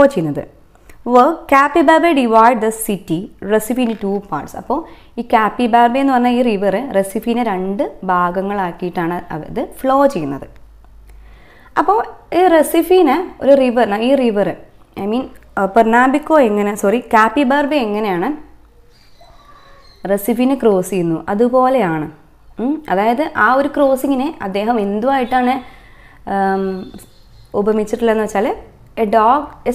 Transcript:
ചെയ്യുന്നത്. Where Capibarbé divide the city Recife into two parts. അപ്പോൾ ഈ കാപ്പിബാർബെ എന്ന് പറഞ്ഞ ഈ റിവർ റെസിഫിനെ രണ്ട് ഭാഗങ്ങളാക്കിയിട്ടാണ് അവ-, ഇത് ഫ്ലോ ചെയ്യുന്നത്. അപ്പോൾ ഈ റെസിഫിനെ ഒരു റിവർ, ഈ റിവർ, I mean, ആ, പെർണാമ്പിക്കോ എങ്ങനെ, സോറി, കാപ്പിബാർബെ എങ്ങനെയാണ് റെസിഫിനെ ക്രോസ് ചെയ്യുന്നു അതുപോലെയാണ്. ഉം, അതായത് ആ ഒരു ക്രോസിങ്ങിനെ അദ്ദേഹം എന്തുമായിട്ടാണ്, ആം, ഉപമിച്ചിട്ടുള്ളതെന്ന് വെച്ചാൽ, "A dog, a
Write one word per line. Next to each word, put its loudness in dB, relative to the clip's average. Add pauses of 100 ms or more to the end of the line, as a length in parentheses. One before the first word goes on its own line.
(140)
ചെയ്യുന്നത്. -4 (680)
Where 6 (200)
Capibarbé 4 (100)
divide 4
the 0 (140)
city -4 (320)
Recife 0
into -4
two -2 (140)
parts. -8
അപ്പോൾ -4 (400)
ഈ -4 (100)
കാപ്പിബാർബെ 0
എന്ന് 0
പറഞ്ഞ 2 (100)
ഈ 2 (100)
റിവർ -2 (220)
റെസിഫിനെ -2
രണ്ട് -4 (280)
ഭാഗങ്ങളാക്കിയിട്ടാണ് -4 (160)
അവ-, -10
ഇത് -6 (180)
ഫ്ലോ 2 (160)
ചെയ്യുന്നത്. -6 (1300)
അപ്പോൾ 0 (400)
ഈ 4 (140)
റെസിഫിനെ 2 (260)
ഒരു 6
റിവർ, 2 (200)
ഈ 4 (100)
റിവർ, 0 (540)
I -6
mean, -4 (320)
ആ, 0 (100)
പെർണാമ്പിക്കോ 4 (100)
എങ്ങനെ, -2 (120)
സോറി, 2 (160)
കാപ്പിബാർബെ 2
എങ്ങനെയാണ് -2 (1800)
റെസിഫിനെ 0
ക്രോസ് 2
ചെയ്യുന്നു -2 (140)
അതുപോലെയാണ്. 0 (560)
ഉം, -2 (200)
അതായത് 0 (240)
ആ 4 (120)
ഒരു 0
ക്രോസിങ്ങിനെ 0 (180)
അദ്ദേഹം -2
എന്തുമായിട്ടാണ്, 0 (840)
ആം, 0 (960)
ഉപമിച്ചിട്ടുള്ളതെന്ന് 0
വെച്ചാൽ, -2 (560)
"A 0 (120)
dog, 2 (280)
a 0